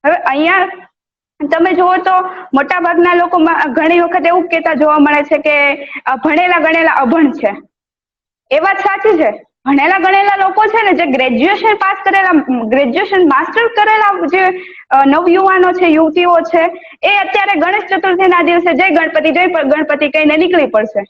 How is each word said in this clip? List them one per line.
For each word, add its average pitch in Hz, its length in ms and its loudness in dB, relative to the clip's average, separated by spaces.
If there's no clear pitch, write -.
હવે 320 100 2
અહીંયા 349 560 -2
તમે 339 220 0
જુઓ 359 220 2
તો 370 260 0
મોટા 320 260 -2
ભાગના 339 340 2
લોકો 349 240 0
મ-, 320 360 0
ઘણી 330 260 2
વખત 339 280 -2
એવું 349 200 0
કહેતા 330 260 -2
જોવા 302 260 2
મળે 294 240 2
છે 294 140 0
કે, 285 460 0
અ, 262 100 -2
ભણેલા 339 440 0
ગણેલા 320 320 0
અભણ 277 400 0
છે. 202 240 -4
એ 294 80 2
વાત 392 180 0
સાચી 392 400 0
છે, 254 140 0
ભણેલા 285 320 0
ગણેલા 392 380 2
લોકો 392 300 0
છે 427 260 0
ને, - 0 -
જે 320 200 0
ગ્રેજ્યુએશન 269 640 0
પાસ 392 300 -2
કરેલા, 381 260 2
ગ્રેજ્યુએશન 311 640 0
માસ્ટર 330 420 0
કરેલા 415 580 0
જે, 370 340 0
અ, 269 160 4
નવયુવાનો 359 680 2
છે, 359 140 0
યુવતીઓ 320 500 2
છે, 330 280 0
એ 392 120 2
અત્યારે 392 440 -2
ગણેશ 370 300 -2
ચતુર્થીના 370 540 0
દિવસે 349 300 0
"જય 381 160 0
ગણપતિ, 320 420 0
જય 349 160 0
પ-, 330 160 -2
ગણપતિ" 294 460 -2
કહીને 208 280 0
નીકળી 330 300 0
પડશે. 214 420 -2